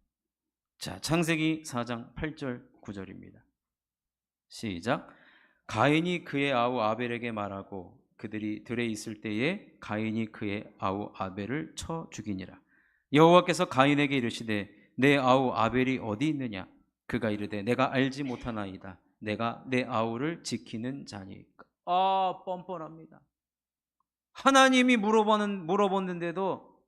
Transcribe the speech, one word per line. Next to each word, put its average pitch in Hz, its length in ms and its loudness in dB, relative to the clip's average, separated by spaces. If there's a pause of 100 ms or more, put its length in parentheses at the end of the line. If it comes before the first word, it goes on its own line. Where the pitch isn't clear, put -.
(760)
자, - 220 -12
창세기 160 640 0
사 120 220 -6
장 117 300 -8
팔 156 200 -6
절, 123 320 -8 (140)
구 - 100 -12
절입니다. 92 520 -16 (1040)
시작. 107 600 -6 (600)
가인이 160 580 2
그의 143 280 -2
아우 123 260 2
아벨에게 117 520 -2
말하고, 98 680 -8 (160)
그들이 107 460 -8
들에 120 220 -4
있을 107 360 -8
때에 127 580 -4
가인이 110 520 -4
그의 104 480 -8
아우 101 360 -4
아벨을 101 600 -8
쳐 165 360 -10
죽이니라. 92 480 -10 (540)
여호와께서 170 520 8
가인에게 143 520 4
이르시되, 110 520 -4 (260)
"내 143 220 6
아우 127 340 6
아벨이 117 480 2
어디 107 300 -2
있느냐?" 123 380 -6 (400)
그가 113 220 -2
이르되, 104 320 -4
"내가 120 320 0
알지 131 300 -2
못하나이다. 104 760 -8 (200)
내가 110 480 -4
내 127 160 0
아우를 113 600 -4
지키는 120 640 -8
자니까." 98 600 -16 (200)
아, 185 600 0
뻔뻔합니다. 165 760 -12 (1120)
하나님이 262 640 6
물어보는, 208 680 2
물어봤는데도, 185 1200 -2